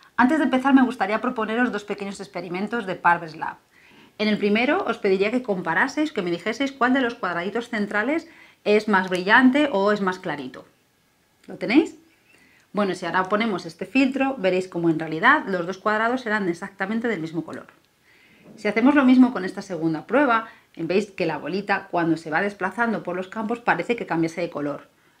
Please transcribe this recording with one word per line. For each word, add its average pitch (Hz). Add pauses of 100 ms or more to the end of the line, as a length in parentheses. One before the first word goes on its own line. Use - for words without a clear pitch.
(160)
Antes 254
de 302
empezar, 262
me 269
gustaría 214
proponeros 226
dos 202
pequeños 196
experimentos 190
de 185
Parvez 170
Lab. - (600)
En 214
el 208
primero 247
os 226
pediría 196
que 247
comparaseis, 208
que 202
me 175
dijeseis 220
cuál 254
de 277
los 240
cuadraditos 190
centrales 214 (340)
es 214
más 190
brillante 254
o 196
es 208
más 185
clarito. 143 (840)
¿Lo 190
tenéis? 226 (720)
Bueno, 196
si 175
ahora 175
ponemos 208
este 175
filtro, 269
veréis 185
cómo 170
en 156
realidad 165
los 180
dos 185
cuadrados 226
serán 214
exactamente 196
del 202
mismo 156
color. - (880)
Si -
hacemos 226
lo 277
mismo 254
con 185
esta 196
segunda 160
prueba, 233 (280)
veis 180
que -
la 160
bolita, 190
cuando 165
se 160
va 160
desplazando 202
por 180
los 185
campos, 208
parece 175
que 196
cambiase 165
de 170
color. 147 (300)